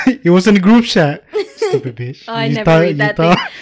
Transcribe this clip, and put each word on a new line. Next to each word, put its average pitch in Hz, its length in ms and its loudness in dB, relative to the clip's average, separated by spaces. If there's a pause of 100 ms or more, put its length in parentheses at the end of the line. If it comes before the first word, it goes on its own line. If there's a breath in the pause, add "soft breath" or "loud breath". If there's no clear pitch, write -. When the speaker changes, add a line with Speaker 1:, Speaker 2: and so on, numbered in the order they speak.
Speaker 1:
<laughs> - 60 -2 (180)
It 170 60 2
was 185 180 4
in 208 60 6
the 202 60 2
group 226 240 4
chat. 151 440 -2
Speaker 2:
<laughs> - 280 -8
Speaker 1:
Stupid 131 400 -4
bitch. 123 320 -12
Speaker 2:
Oh, 226 60 -10
I - 120 -4
Speaker 1:
You 143 80 -2
Speaker 2:
never - 100 -4
Speaker 1:
thought, 165 160 2
Speaker 2:
read 175 100 0
Speaker 1:
you 156 60 -4
Speaker 2:
that 208 200 -4
Speaker 1:
thought, 170 220 0
Speaker 2:
thing. - 80 -8 (160)